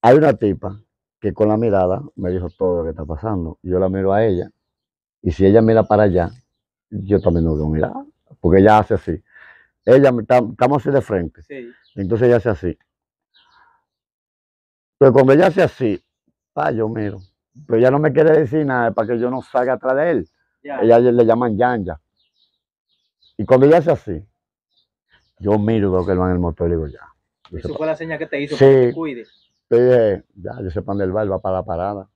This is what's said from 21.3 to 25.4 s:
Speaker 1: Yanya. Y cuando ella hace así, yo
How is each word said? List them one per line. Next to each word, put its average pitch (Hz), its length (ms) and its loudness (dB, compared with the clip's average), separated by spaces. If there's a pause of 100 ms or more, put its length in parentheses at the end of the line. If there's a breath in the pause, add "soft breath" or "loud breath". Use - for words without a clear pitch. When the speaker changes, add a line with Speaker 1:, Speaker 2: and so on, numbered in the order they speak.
Speaker 1:
Yanya. 104 420 -4 (1400)
Y 104 80 -6
cuando 131 220 6
ella 160 100 6
hace 160 140 0
así, 95 340 -6 (1120)
yo 104 200 0